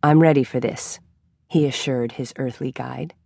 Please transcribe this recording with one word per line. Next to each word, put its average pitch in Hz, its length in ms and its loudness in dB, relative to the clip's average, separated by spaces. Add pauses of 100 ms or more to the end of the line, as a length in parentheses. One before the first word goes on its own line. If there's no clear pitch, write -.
"I'm 151 200 6
ready 147 240 6
for 127 160 -4
this," - 400 -8 (480)
he 151 160 2
assured 127 480 -4
his - 240 -10
earthly 131 340 -8
guide. 127 420 -10 (120)